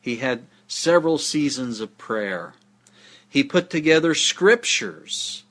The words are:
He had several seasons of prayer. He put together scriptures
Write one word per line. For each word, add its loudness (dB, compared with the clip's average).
He -6
had -4
several 2
seasons -2
of -10
prayer. -6
He 2
put 0
together 2
scriptures -2